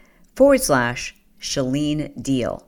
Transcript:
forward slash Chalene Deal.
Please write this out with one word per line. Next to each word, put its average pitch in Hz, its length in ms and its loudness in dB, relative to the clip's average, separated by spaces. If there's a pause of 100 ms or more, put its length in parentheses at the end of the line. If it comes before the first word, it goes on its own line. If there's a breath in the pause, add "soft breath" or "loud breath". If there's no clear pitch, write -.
(340 soft breath)
forward 262 280 6
slash 123 520 -2 (240)
Chalene 143 840 -4
Deal. 113 460 -4